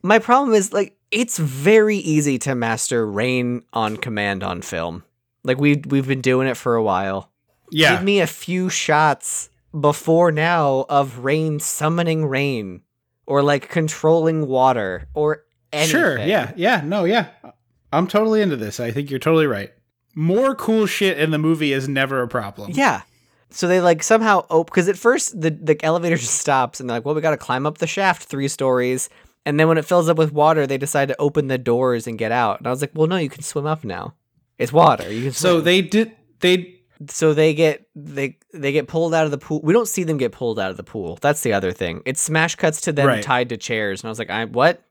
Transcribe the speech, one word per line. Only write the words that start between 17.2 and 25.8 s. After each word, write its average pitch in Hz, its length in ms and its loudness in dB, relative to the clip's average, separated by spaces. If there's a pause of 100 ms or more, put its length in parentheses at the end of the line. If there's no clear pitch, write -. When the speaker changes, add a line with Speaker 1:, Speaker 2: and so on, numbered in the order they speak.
Speaker 2:
I'm 170 140 2
totally 214 340 2
into 175 160 0
this. 107 240 -8
I 117 100 -4
think 139 200 -6
you're 135 100 -4
totally 160 260 2
right. 104 260 -4 (420)
More 196 400 0
cool 220 320 2
shit 185 320 0
in 156 120 0
the 151 80 0
movie 156 340 0
is 135 160 -2
never 135 340 0
a 120 60 -4
problem. 104 460 -8
Speaker 1:
Yeah. 220 280 2 (480)
So - 180 -4
they, 180 120 4
like, 170 220 4
somehow 220 480 2
op-, 165 200 2
'cause 160 180 2
at 190 100 -2
first 240 420 0
the, 160 100 0
the 156 340 -2